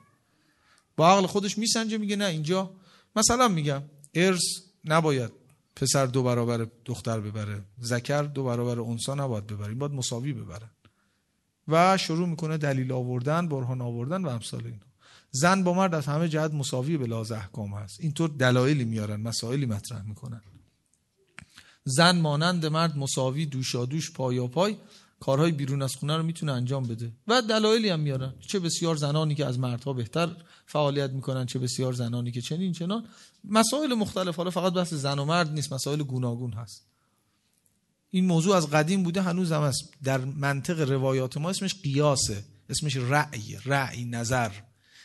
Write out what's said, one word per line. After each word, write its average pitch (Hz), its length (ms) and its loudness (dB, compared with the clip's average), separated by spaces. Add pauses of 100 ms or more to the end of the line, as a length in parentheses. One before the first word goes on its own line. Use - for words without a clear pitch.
(960)
با 165 160 6
عقل 196 160 6
خودش 202 300 -2
میسنجه، 220 400 0
میگه 208 180 -2
نه 202 100 -2
اینجا 185 460 -2 (440)
مثلاً 233 320 6
می‌گم 147 340 0 (320)
ارث 180 280 4 (440)
نباید 151 460 2 (440)
پسر 135 300 2
دو 127 180 2
برابر 120 440 0 (180)
دختر 117 340 -4
ببره، 104 440 -6 (200)
ذکر 123 400 0
دو 139 200 -4
برابر 120 360 0
انثی 117 320 -4
نباید 127 360 -4
ببره، 104 220 -8
این 117 100 -6
باید 143 120 -4
مساوی 127 420 -4
ببرن 107 360 -12 (1000)
و 180 300 6
شروع 175 300 0
می‌کنه 160 300 -2
دلیل 135 340 0
آوردن، 127 560 -2
برهان 127 340 -2
آوردن 123 440 -4
و 147 40 -2
امثال 117 360 -6
اینا. 117 120 -10 (540)
زن 180 320 4
با 175 100 4
مرد 185 220 2
از 147 100 -2
همه 156 240 0
جهت 156 240 0
مساوی 143 440 0
به 127 100 -2
لحاظ 113 240 -4
احکام 101 420 -8
هست، 101 260 -12
اینطور 160 300 0
دلایلی 127 560 4
میارن، 107 360 -2
مسائلی 117 440 -2
مطرح 104 360 -4
می‌کنن. 107 400 -12 (1400)
زن 165 340 6
مانند 160 480 2
مرد 156 320 2
مساوی، 139 480 -2
دوشادوش، 131 640 -4
پایاپای 131 680 0 (420)
کارهای 147 320 4
بیرون 139 300 -2
از 131 140 -4
خونه 147 220 -2
رو 160 60 0
می‌تونه 160 280 -2
انجام 127 320 -2
بده 117 280 -6 (160)
و 247 140 4
دلایلی 220 480 2
هم 160 100 0
میارن، 131 340 -2 (140)
چه 202 120 -2
بسیار 165 360 0
زنانی 151 400 0
که 139 100 0
از 127 140 0
مردها 127 340 -2
بهتر 160 420 -2 (300)
فعالیت 143 440 0
می‌کنن، 131 360 -4
چه 127 140 -4
بسیار 127 340 -2
زنانی 120 380 -4
که 120 100 -4
چنین 170 320 -4
چنان، 185 320 -4 (380)
مسائل 226 500 2
مختلف. 185 420 -2
حالا 180 140 -2
فقط 180 240 0
بحث 175 200 0
زن 143 260 -2
و 139 60 -2
مرد 156 260 2
نیست، 143 220 -4
مسائل 143 300 -2
گوناگون 123 500 -2
هست. - 320 -12 (1300)
این 185 140 2
موضوع 175 300 4
از 156 140 4
قدیم 156 340 4
بوده، 175 180 0
هنوز 175 300 0
هم 151 100 0
هست. - 320 -2 (100)
در 131 220 0
منطق 139 540 -2
روایات 135 580 0
ما 156 120 -2
اسمش 190 340 -4
قیاسه، 135 600 2 (260)
اسمش 135 260 -2
رأی، 123 720 -2
رأی، 131 400 -2
نظر. 120 460 0 (540)